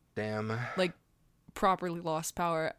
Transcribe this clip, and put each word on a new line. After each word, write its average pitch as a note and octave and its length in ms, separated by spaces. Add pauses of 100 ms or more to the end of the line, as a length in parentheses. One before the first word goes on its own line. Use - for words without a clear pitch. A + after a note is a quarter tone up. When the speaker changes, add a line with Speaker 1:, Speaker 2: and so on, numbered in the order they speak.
(160)
Speaker 1:
Damn. G#2+ 360 (260)
Speaker 2:
Like, F#3 160 (600)
properly F3+ 480
lost D#3+ 320
power, E3 460